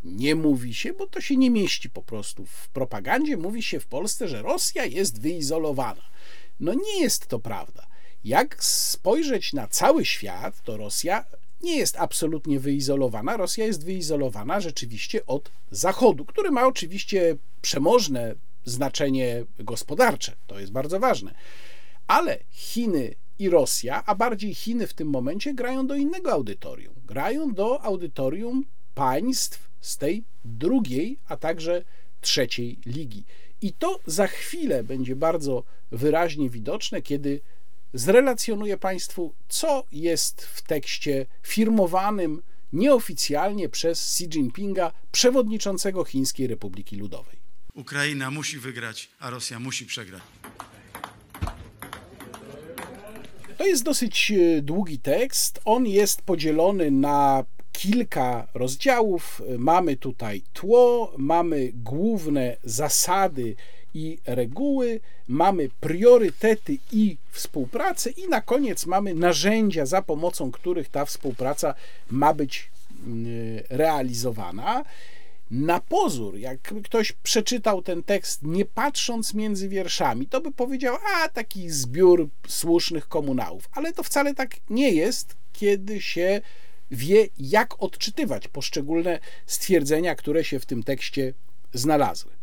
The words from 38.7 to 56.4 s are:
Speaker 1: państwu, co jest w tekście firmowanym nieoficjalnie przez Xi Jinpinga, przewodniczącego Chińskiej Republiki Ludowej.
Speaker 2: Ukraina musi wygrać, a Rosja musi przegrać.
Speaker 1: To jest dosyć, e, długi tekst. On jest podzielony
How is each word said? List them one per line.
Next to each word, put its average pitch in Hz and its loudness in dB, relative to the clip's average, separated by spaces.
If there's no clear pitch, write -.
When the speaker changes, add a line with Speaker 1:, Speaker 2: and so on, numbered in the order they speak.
Speaker 1:
państwu, 180 -2
co 285 0
jest 160 0
w - -6
tekście 143 -2
firmowanym 190 2
nieoficjalnie 190 2
przez - 0
Xi 160 -2
Jinpinga, 185 0
przewodniczącego 208 2
Chińskiej 131 -2
Republiki 104 -6
Ludowej. 98 -6
Speaker 2:
Ukraina 143 -4
musi 151 -6
wygrać, 117 -10
a 131 -10
Rosja 120 -8
musi 127 -8
przegrać. 95 -12
Speaker 1:
To 339 0
jest 349 4
dosyć, 254 0
e, 143 0
długi 156 -2
tekst. - 0
On 240 4
jest 202 4
podzielony 160 2